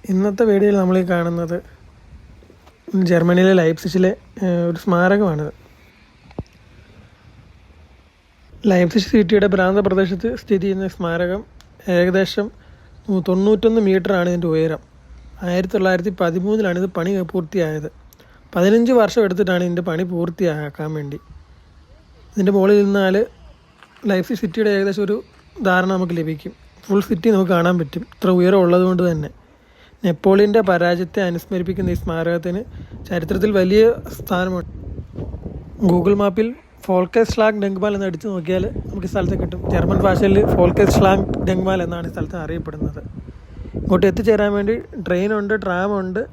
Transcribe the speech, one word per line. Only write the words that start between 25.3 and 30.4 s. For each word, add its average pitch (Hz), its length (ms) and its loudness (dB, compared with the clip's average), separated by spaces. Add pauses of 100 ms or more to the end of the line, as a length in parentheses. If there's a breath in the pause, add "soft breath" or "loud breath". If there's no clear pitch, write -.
ധാരണ 185 300 2
നമുക്ക് 175 220 -2
ലഭിക്കും. 156 340 -8 (320)
ഫുൾ 202 240 2
സിറ്റി 214 260 0
നമുക്ക് 190 220 2
കാണാൻ 175 240 2
പറ്റും, 165 220 -8 (120)
ഇത്ര 190 140 -2 (100)
ഉയരം 185 260 4
ഉള്ളത് 180 240 4
കൊണ്ട് 180 200 0
തന്നെ. 156 200 -4 (760 soft breath)
നെപ്പോളിയൻ്റെ 202 640 4